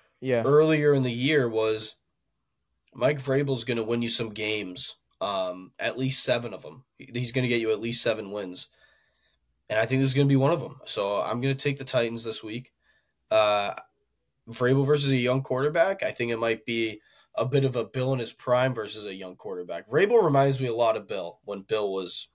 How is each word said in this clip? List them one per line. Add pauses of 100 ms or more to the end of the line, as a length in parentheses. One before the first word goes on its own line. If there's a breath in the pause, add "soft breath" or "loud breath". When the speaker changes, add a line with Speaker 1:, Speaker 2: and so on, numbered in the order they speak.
(200 soft breath)
Speaker 1:
Yeah.
Speaker 2:
earlier
in
the
year
was (1000)
Mike
Vrabel's
gonna
win
you
some
games, (260)
um,
at
least
seven
of
'em. (140)
He,
he's
gonna
get
you
at
least
seven
wins. (1040 soft breath)
And
I
think
this
is
gonna
be
one
of
'em.
So
I'm
gonna
take
the
Titans
this
week. (600)
Uh, (760)
Vrabel
versus
a
young
quarterback,
I
think
it
might
be (320 soft breath)
a
bit
of
a
Bill
in
his
prime
versus
a
young
quarterback.
Vrabel
reminds
me
a
lot
of
Bill
when
Bill
was